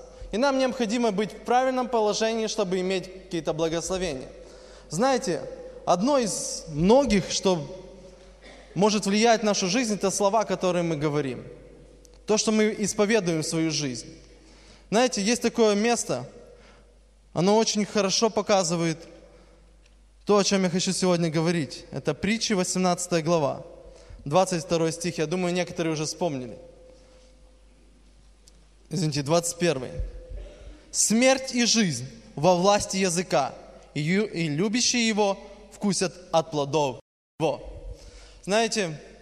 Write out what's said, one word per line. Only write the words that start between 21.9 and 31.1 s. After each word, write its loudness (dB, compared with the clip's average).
Это -4
Притчи, -2
восемнадцатая 0
глава, 0
двадцать 2
второй 0
стих. -6
Я 0
думаю, -2
некоторые -2
уже -4
вспомнили. -6
Извините, -2
двадцать 0
первый. -2
«Смерть 2